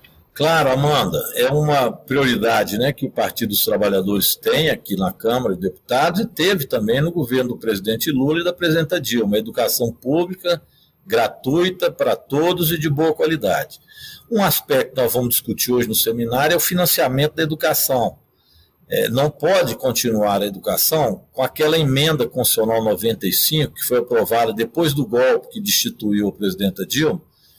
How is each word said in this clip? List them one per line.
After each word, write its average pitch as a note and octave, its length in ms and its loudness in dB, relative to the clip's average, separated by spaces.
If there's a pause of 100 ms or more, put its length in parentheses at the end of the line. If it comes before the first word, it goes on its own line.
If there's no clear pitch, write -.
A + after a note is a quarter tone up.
(340)
Claro, D3+ 340 2
Amanda, C3 540 2 (140)
é B2 100 4
uma C#3+ 460 2
prioridade, A2+ 840 0
né, C3 160 2
que - 140 -6
o - 40 -6
Partido G#2+ 400 -2
dos G2 140 0
Trabalhadores G2 680 0
tem C#3+ 340 0
aqui G#2 280 -4
na F#2 160 -2
Câmara A2+ 420 -2
de F2 60 -8
Deputados C#3+ 640 -2
e - 40 -4
teve F3 400 0
também A#2 340 0
no E3+ 120 0
governo B2+ 380 0
do A2 60 -8
presidente A2 540 -2
Lula C#3+ 300 0
e E3+ 40 -4
da F3 80 0
presidenta E3 480 0
Dilma, A2+ 360 0
a - 20 2
educação A2+ 540 -2
pública F3 680 -2 (460)
gratuita D#3+ 840 0
para - 280 0
todos E3 560 0
e E3 60 -2
de D3+ 120 -2
boa D#3 240 2
qualidade. D#3 640 -2 (500)
Um G#3 140 2
aspecto C3+ 540 0
que C3 40 2
nós A#2 120 2
vamos B2 240 0
discutir - 340 -4
hoje B2 160 2
no A2 80 -4
seminário A#2+ 600 0
é - 20 2
o D#3+ 40 0
financiamento D3+ 760 0
da D#3+ 100 -2
educação. D3+ 720 0 (720)
É, G#2 200 0
não C3+ 220 0
pode D#3 460 0
continuar G#2+ 640 0
a G#2 40 -2
educação G2+ 840 -2
com C3 120 -2
aquela D3+ 340 2
emenda C#3+ 480 2
constitucional A2+ 560 0
noventa G#2 460 -2
e F2 40 0
cinco, D3+ 420 0
que - 100 -10
foi B2 140 0
aprovada A2+ 540 0
depois C3+ 420 0
do C#3 120 -2
golpe A#2+ 440 2
que - 100 -12
destituiu G#2 680 -2
a G2 60 -2
presidenta G2 520 -2
Dilma, C#3 380 -2 (360)